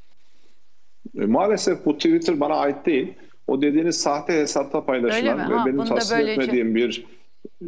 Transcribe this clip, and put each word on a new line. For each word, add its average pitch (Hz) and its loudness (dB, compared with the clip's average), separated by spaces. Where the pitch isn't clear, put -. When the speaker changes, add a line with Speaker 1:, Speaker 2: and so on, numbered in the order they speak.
Speaker 1:
E, 107 2
maalesef 180 2
bu 151 2
Twitter 165 2
bana 147 2
ait 143 0
değil. 165 2
O 135 2
dediğiniz 160 2
sahte 147 0
hesapta 147 0
paylaşılan 117 2
Speaker 2:
Öyle - -2
mi? - -2
Speaker 1:
ve 123 2
Speaker 2:
Ha, 240 2
Speaker 1:
benim 131 2
Speaker 2:
bunu 226 0
da - 2
Speaker 1:
tasvip 233 2
Speaker 2:
böylece 214 2
Speaker 1:
etmediğim 120 2
bir 113 0